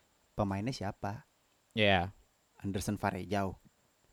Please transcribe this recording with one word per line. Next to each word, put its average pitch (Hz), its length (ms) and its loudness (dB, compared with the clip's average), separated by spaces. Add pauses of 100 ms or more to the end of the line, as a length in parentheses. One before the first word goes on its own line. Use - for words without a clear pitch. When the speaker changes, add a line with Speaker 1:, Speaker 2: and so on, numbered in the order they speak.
(340)
Speaker 1:
pemainnya 104 400 -2
siapa? 101 560 -6 (440)
Speaker 2:
Iya. 98 360 6 (480)
Speaker 1:
Anderson 98 400 -4
Varejao. 95 560 -2 (600)